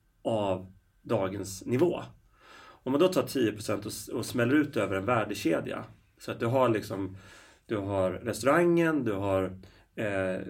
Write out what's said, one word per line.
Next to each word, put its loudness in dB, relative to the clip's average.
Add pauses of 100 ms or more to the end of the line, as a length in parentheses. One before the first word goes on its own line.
(240)
av -2 (280)
dagens -4
nivå. 0 (840)
Om -2
man 2
då 8
tar 2
tio 0
procent -6
och -8
s-, -12
och -6
smäller 2
ut 0
över 0
en -2
värdekedja, -2 (340)
så -8
att -8
du 0
har 4
liksom, -2 (480)
du -4
har 0
restaurangen, 2
du 0
har, 0 (360)
eh, -2 (120)